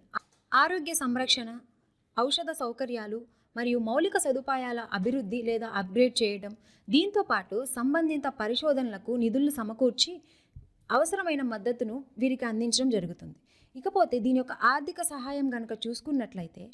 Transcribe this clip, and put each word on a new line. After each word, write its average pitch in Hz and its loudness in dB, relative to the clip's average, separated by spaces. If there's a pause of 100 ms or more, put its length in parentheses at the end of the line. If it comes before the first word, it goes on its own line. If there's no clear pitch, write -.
(540)
ఆరోగ్య 320 2
సంరక్షణ, 247 -2 (640)
ఔషధ 285 0
సౌకర్యాలు 233 -6 (300)
మరియు 240 2
మౌలిక 277 2
సదుపాయాల 262 -2
అభివృద్ధి 226 -2
లేదా 226 -2
అప్‌గ్రేడ్ 226 2
చేయడం, 202 -2 (340)
దీంతో 392 4
పాటు 220 0
సంబంధిత 294 0
పరిశోధనలకు 247 0
నిధులు 247 2
సమకూర్చి 254 0 (680)
అవసరమైన 311 2
మద్దతును 233 -2 (140)
వీరికి 254 2
అందించడం 233 2
జరుగుతుంది. 175 -4 (420)
ఇకపోతే 349 2
దీని 254 2
యొక్క 254 -4
ఆర్థిక 294 0
సహాయం 277 -2
గనక 226 -6
చూసుకున్నట్లయితే, 226 -6